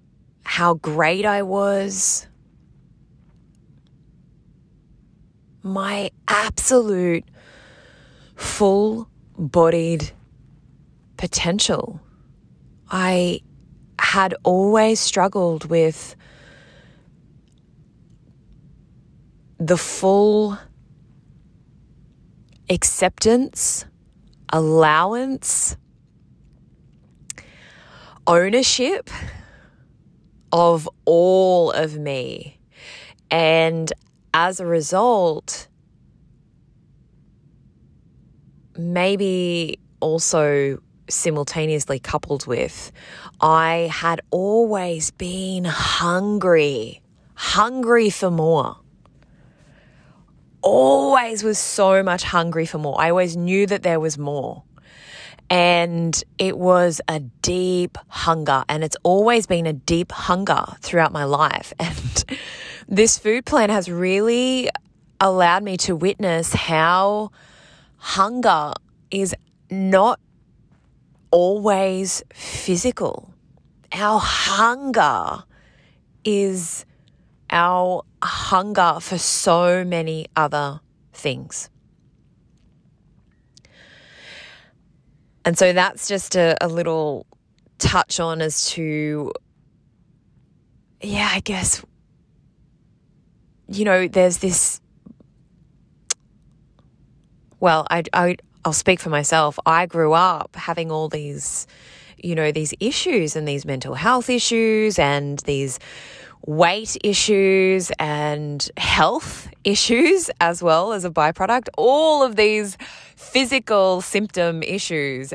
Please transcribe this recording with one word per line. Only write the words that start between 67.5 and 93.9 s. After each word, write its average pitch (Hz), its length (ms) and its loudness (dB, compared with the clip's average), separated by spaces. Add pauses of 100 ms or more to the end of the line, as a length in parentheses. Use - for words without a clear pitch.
hunger 196 760 0 (380)
is 196 240 -4 (360)
not 190 500 2 (1120)
always 190 880 2 (100)
physical. - 1000 -4 (560)
Our 214 300 0
hunger 214 1200 0 (800)
is 196 600 -4 (640)
our 180 540 0 (180)
hunger 185 800 0
for 175 180 -8
so 180 640 2
many 160 420 -6 (100)
other 147 440 -2 (320)
things. - 560 -8 (3750)
And 170 140 0
so 180 140 6
that's 180 340 0
just 196 300 -4
a, 165 240 4
a 175 80 -2
little 160 580 -4 (520)
touch - 420 0
on 165 200 -4
as 156 300 -4
to, 151 640 -6 (1700)
yeah, 202 320 -2
I 196 80 -2
guess, - 440 -4 (1800)
you 202 160 -4
know, 185 220 2